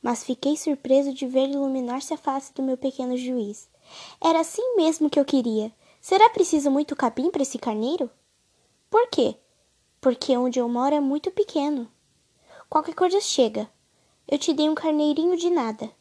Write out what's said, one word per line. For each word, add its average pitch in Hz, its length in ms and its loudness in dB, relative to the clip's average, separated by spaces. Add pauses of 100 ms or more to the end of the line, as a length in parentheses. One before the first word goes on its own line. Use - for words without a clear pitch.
Mas 240 200 -4
fiquei 277 340 -2
surpreso 277 580 0
de 262 120 -8
ver 262 220 0
iluminar-se 269 640 -4
a 302 60 -8
face 269 340 -6
do 277 100 -6
meu 262 140 -2
pequeno 254 400 -4
juiz. 247 520 -6 (520)
Era 330 200 4
assim 466 360 -2
mesmo 320 320 2
que - 100 0
eu 277 60 4
queria. 226 480 0 (280)
Será 392 280 6
preciso 320 420 2
muito 294 240 0
capim 262 360 0
para 302 120 0
esse 262 160 -6
carneiro? 240 520 -2 (800)
Por 480 180 4
quê? - 280 0 (640)
Porque 254 380 0
onde 247 240 0
eu 233 80 0
moro 254 260 0
é 294 60 2
muito 285 320 -2
pequeno. 294 580 -2 (760)
Qualquer 311 260 -2
coisa 370 260 2
chega. 220 480 0 (600)
Eu 294 100 0
te 320 140 -2
dei 302 160 2
um 311 60 0
carneirinho 302 600 0
de 339 120 -2
nada. 226 420 -2 (100)